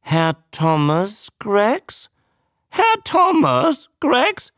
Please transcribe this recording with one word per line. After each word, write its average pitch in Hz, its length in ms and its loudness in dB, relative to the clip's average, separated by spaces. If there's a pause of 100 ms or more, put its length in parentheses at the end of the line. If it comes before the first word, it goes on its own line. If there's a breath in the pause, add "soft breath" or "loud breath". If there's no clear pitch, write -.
Herr 160 340 0 (160)
Thomas 160 880 -2
Greggs? 214 720 -2 (640)
Herr 453 340 0
Thomas 330 840 2 (120)
Greggs? 320 580 0